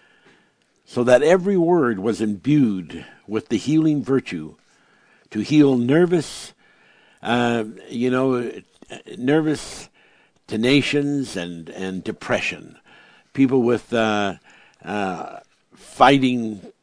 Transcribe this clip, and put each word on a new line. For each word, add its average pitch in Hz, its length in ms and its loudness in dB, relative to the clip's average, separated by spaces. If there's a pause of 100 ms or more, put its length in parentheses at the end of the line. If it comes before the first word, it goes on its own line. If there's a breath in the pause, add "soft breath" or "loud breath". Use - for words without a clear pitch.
(840 soft breath)
so 123 200 -4
that 123 180 4
every 185 340 4
word 165 440 2
was 101 200 -2
imbued 104 840 0 (200 loud breath)
with 104 220 -6
the 113 80 0
healing 151 460 0
virtue 92 540 -4 (720 soft breath)
to - 80 -6
heal 139 400 4
nervous, 160 720 0 (720 soft breath)
uh, 117 420 0 (240)
you 123 220 -2
know, 127 420 -2 (640)
nervous 147 720 -2 (600 soft breath)
tenations 139 880 0
and, 87 340 -10
and 95 320 -8
depression. - 720 -6 (560 soft breath)
People 131 300 2
with, 120 320 0
uh, 104 400 0 (500 soft breath)
uh, 92 540 -8 (400)
fighting 123 920 2 (100)